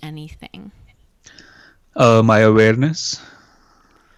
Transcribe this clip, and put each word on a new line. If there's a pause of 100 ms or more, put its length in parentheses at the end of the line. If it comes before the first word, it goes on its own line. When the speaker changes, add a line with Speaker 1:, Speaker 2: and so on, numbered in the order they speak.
Speaker 1:
anything? (1200)
Speaker 2:
Uh,
my
awareness. (1000)